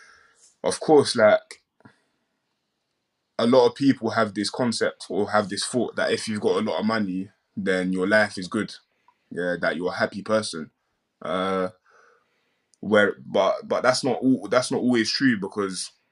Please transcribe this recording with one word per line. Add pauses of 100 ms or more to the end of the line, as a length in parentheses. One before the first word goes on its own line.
(640)
of
course,
like, (1800)
a
lot
of
people
have
this
concept
or
have
this
thought
that
if
you've
got
a
lot
of
money, (260)
then
your
life
is
good. (560)
Yeah,
that
you're
a
happy
person. (520)
Uh, (1120)
where, (100)
but,
but
that's
not
all,
that's
not
always
true
because, (200)